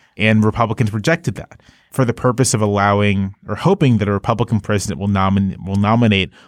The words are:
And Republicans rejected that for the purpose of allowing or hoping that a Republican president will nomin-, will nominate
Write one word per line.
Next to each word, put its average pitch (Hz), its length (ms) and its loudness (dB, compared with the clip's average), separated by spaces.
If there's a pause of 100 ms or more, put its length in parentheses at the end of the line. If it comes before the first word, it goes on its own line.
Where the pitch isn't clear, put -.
(160)
And 110 260 4
Republicans 107 520 0
rejected 131 400 -2
that - 260 -14 (320)
for 131 140 0
the 113 80 -2
purpose 123 400 0
of 107 80 -2
allowing 101 720 0 (120)
or 107 80 -6
hoping 147 440 2
that 101 100 0
a 104 40 0
Republican 110 480 -2
president 101 380 -4
will 98 100 -4
nomin-, 98 480 0 (100)
will 98 100 -4
nominate 104 540 2 (180)